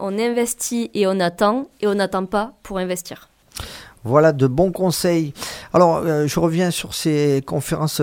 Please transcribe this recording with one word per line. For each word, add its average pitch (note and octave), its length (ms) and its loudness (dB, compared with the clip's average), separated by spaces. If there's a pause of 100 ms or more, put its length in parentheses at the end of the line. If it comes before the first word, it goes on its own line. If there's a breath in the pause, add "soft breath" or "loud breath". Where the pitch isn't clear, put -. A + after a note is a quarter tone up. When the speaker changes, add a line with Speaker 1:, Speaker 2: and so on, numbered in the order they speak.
Speaker 1:
On G3 180 -4
investit A#3+ 760 -2
et G3+ 140 2
on F#3+ 140 0
attend, G#3 480 0 (140)
et G#3+ 40 0
on G3+ 80 2
n'attend F#3+ 320 -2
pas G#3+ 280 -4 (100)
pour G3 140 -8
investir. F#3 500 -8 (720 loud breath)
Speaker 2:
Voilà D3+ 300 6
de C3+ 160 2
bons E3 240 2
conseils. E3+ 600 0 (380 loud breath)
Alors, E3 260 6
euh, D3+ 280 0
je D3+ 140 -2
reviens E3+ 320 2
sur - 220 -8
ces D3 520 0
conférences D#3 560 -2